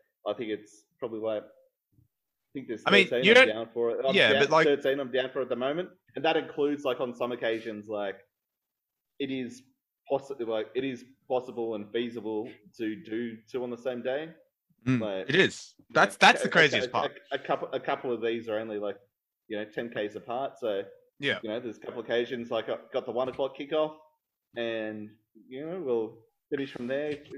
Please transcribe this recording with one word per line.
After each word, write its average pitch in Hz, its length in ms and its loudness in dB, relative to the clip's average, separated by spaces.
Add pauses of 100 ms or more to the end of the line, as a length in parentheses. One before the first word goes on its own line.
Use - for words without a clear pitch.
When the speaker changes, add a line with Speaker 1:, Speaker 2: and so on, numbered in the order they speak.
(240)
Speaker 1:
I 104 100 -2
think 110 160 -6
it's - 340 -10 (160)
probably, 113 180 -6
like, 107 240 -2
I - 1120 -20
think 135 140 -10
there's 113 180 -8
Speaker 2:
I - 60 2
mean, 190 160 8
Speaker 1:
thirteen 127 160 0
Speaker 2:
you 202 80 8
Speaker 1:
I'm 254 160 10
Speaker 2:
don't, 107 80 -2
Speaker 1:
down 113 180 -6
for 117 160 2
it. 113 160 -2
I'm 135 80 4
Speaker 2:
yeah, 135 200 8
Speaker 1:
down, 139 80 6
Speaker 2:
but, 143 80 4
like, 156 180 8
Speaker 1:
thirteen 139 320 2
I'm 131 100 -6
down 127 220 0
for 143 100 -2
at 120 60 -4
the 123 80 -2
moment, 147 320 -2 (260)
and 139 100 -4
that 160 120 4
includes, 147 480 0
like, 127 160 0
on 123 120 -2
some 120 200 -4
occasions, 113 560 -4
like, 101 300 -4 (1000)
it 135 140 -4
is 127 300 -8 (480)
possi-, 117 360 -2
like, 110 280 -4
it 131 100 -2
is 127 200 -6 (240)
possible 120 480 -2
and 104 160 -10
feasible 113 540 -4 (300)
to 110 200 -4
do 110 420 -8 (120)
two 123 120 -6
on 123 80 -6
the 120 80 -8
same 123 240 -6
day. 135 260 -4 (580)
Speaker 2:
Mm, 127 140 -2
Speaker 1:
Like, 101 300 -6
Speaker 2:
it 147 60 2
is. - 420 0
Speaker 1:
you - 60 -20 (100)
know, 156 80 6
Speaker 2:
That's, 202 140 2
that's 214 240 8
Speaker 1:
a, - 40 0
Speaker 2:
the - 60 0
Speaker 1:
a, - 20 -6
Speaker 2:
craziest 127 360 6
Speaker 1:
a, - 20 -10
Speaker 2:
part. 101 220 0 (200)
Speaker 1:
a, 139 40 -4
a - 20 -6
couple, 147 340 -2
a 131 80 -4
couple 135 320 -2
of 113 80 -2
these 113 300 -2
are 107 80 0
only, 110 200 -4
like, 101 180 -4 (520)
you 107 80 -4
know, 104 80 -4
ten 117 260 -8
Ks 104 260 -4
apart. 123 420 -6
So, 104 240 -2 (380)
Speaker 2:
Yeah. 127 220 0
Speaker 1:
you 113 60 -8
know, 110 120 -4
there's 120 160 -10
a - 40 -20
couple - 200 -10
of 110 60 -12
occasions, 120 440 -2
like, 113 180 -2
I 120 80 -2 (160)
got 117 140 -4
the 123 60 -8
one 127 160 0
o'clock 131 300 -2
kickoff, 156 360 0 (640)
and, 110 540 -4 (380)
you 131 160 -10
know, 175 160 -8
we'll 117 380 -2 (320)
finish 139 220 -4
from 120 140 -8
there, 147 280 -2 (240)